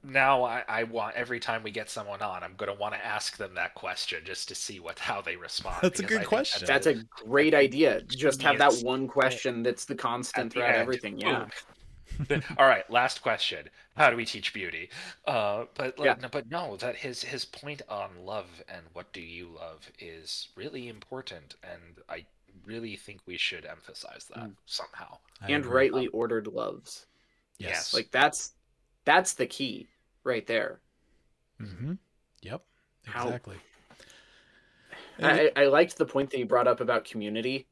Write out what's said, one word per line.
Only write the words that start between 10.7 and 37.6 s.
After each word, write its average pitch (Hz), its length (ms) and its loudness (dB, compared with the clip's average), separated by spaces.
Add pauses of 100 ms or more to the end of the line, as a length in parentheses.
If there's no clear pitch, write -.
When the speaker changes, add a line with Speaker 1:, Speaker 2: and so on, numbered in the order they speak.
Speaker 1:
end. 113 100 4
Speaker 3:
everything, 117 380 -2
yeah. 117 260 0 (840)
Speaker 1:
Boom. 147 220 0
<laughs> - 80 -10
All 135 100 8
right, 107 240 4
last 123 300 2
question. 98 480 -4 (260)
How 147 140 8
do 117 80 2
we 117 80 -2
teach - 280 -6
beauty? 87 360 -8 (360)
Uh, 110 480 0
but, 131 240 -4
like, 147 80 0
Speaker 3:
Yeah. 127 160 6
Speaker 1:
no, 127 80 -10
but 123 220 -6
no, 160 260 -6
that 123 200 -6
his, 123 260 -8
his 135 220 -8
point 143 420 -14
on 101 220 -8 (160)
love 90 420 -10
and 87 140 -16 (100)
what 87 220 -16
do 90 80 -14
you 85 260 -14 (100)
love 82 320 -16 (100)
is 82 580 -12
really 127 320 -12
important, 104 760 -16
and 85 340 -18 (120)
I 85 160 -12 (400)
really 110 320 -10
think 101 280 -20
we 90 120 -10
should 80 280 -4
emphasize - 600 -16 (100)
that 69 140 -10
Speaker 3:
Mm. 95 60 -20 (100)
Speaker 1:
somehow. - 520 -10 (240)
Speaker 2:
I - 120 -12
Speaker 3:
And 147 100 2
Speaker 2:
agree. 123 100 -4 (120)
Speaker 3:
rightly 127 240 2
ordered 113 380 0
loves. - 580 -8 (520)
Speaker 2:
Yes. 95 120 -8
Speaker 1:
Yes. 87 240 -2
Speaker 3:
Like, 117 180 -2
that's, - 400 2 (540)
that's 180 280 6
the 127 120 0
key 113 420 -8 (360)
right 120 240 -2
there. - 320 -2 (840)
Speaker 2:
Mm-hmm. 110 320 -8 (500)
Yep. 113 200 -12 (420)
Speaker 3:
How 123 200 -6
Speaker 2:
Exactly. 117 320 -8 (1600)
Speaker 3:
I, 151 340 6
I 143 100 8
liked 143 320 6
the 156 80 4
point 139 260 0
that 135 80 -2
you 120 60 0
brought 120 220 6
up 117 120 4
about 117 260 2
community 113 680 -4